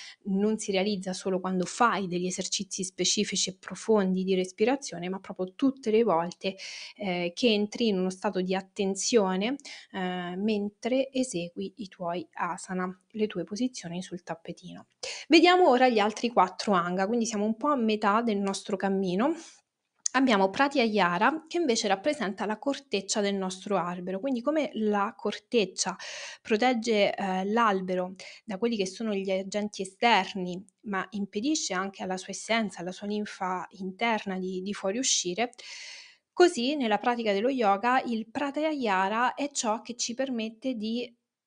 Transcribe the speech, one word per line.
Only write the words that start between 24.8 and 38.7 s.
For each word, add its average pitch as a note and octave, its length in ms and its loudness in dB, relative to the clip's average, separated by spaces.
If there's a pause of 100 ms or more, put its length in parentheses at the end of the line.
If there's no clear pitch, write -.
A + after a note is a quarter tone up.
corteccia - 800 -2 (460)
protegge, A3+ 720 2
eh, F#3+ 300 -2
l'albero F#3+ 720 2 (280)
da G3 140 -8
quelli A#3 180 0
che F#3+ 100 0
sono G#3+ 280 -4
gli G3 160 -2
agenti G3 520 -4
esterni, F#3+ 800 0 (260)
ma F#3+ 240 -2
impedisce G#3+ 640 -4
anche F#3+ 280 -4
alla F#3 140 -4
sua F#3+ 160 -10
essenza, G#3+ 480 -2
alla F3+ 100 -8
sua G3 160 -12
linfa G3+ 580 -4 (100)
interna G3 640 -4
di, F#3 260 -6
di G3 120 -8
fuoriuscire, G#3+ 800 -2 (800)
così D4+ 420 4
nella A3+ 240 2
pratica A#3 340 0
dello G3+ 160 2
yoga A#3+ 540 2
il A3+ 260 -4
Pratyahara B3+ 1080 0